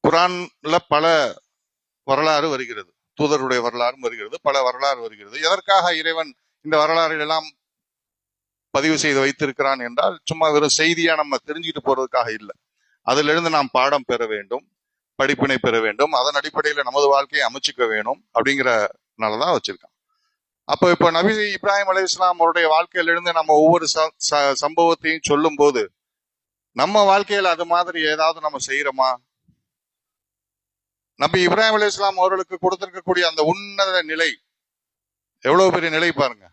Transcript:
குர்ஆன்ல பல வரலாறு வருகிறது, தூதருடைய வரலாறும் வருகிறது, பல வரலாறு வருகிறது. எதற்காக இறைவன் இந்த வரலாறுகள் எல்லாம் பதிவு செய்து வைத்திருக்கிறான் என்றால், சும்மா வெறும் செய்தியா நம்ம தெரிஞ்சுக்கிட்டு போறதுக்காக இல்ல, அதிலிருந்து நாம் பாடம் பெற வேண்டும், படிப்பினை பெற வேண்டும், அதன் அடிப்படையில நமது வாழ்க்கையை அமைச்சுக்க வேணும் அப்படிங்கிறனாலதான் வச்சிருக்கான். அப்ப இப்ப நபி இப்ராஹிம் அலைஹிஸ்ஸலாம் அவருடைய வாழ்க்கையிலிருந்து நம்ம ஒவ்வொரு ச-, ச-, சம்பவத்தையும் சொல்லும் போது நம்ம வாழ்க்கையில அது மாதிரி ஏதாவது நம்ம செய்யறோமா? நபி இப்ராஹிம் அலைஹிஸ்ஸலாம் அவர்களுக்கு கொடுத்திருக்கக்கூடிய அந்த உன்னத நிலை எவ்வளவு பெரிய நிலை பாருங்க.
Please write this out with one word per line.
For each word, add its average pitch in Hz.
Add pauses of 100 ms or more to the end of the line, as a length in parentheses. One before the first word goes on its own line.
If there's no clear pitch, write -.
குர்ஆன்ல 175 (120)
பல 151 (1000)
வரலாறு 151
வருகிறது, 117 (280)
தூதருடைய 135
வரலாறும் 120
வருகிறது, 117
பல 139
வரலாறு 127
வருகிறது. 107
எதற்காக 180
இறைவன் 160 (340)
இந்த 156
வரலாறுகள் 156
எல்லாம் 156 (1300)
பதிவு 151
செய்து 143
வைத்திருக்கிறான் 139
என்றால், 120
சும்மா 160
வெறும் 147
செய்தியா 165
நம்ம 147 (100)
தெரிஞ்சுக்கிட்டு 156
போறதுக்காக 127
இல்ல, 104 (560)
அதிலிருந்து 151
நாம் 143
பாடம் 135
பெற 120
வேண்டும், 107 (540)
படிப்பினை 135
பெற 113
வேண்டும், 113
அதன் 139
அடிப்படையில 151
நமது 135
வாழ்க்கையை 139
அமைச்சுக்க 123
வேணும் 110 (120)
அப்படிங்கிறனாலதான் 120
வச்சிருக்கான். - (720)
அப்ப 175
இப்ப 170
நபி 175 (200)
இப்ராஹிம் 196
அலைஹிஸ்ஸலாம் 185
அவருடைய 165
வாழ்க்கையிலிருந்து 170
நம்ம 156
ஒவ்வொரு 160
ச-, 160
ச-, 143
சம்பவத்தையும் 160
சொல்லும் 151
போது 139 (960)
நம்ம 170
வாழ்க்கையில 196
அது 170
மாதிரி 170
ஏதாவது 160
நம்ம 151
செய்யறோமா? 135 (2000)
நபி 165
இப்ராஹிம் 214
அலைஹிஸ்ஸலாம் 196
அவர்களுக்கு 185
கொடுத்திருக்கக்கூடிய 185
அந்த 160
உன்னத 190
நிலை 160 (1120)
எவ்வளவு 175
பெரிய 165
நிலை 160
பாருங்க. 117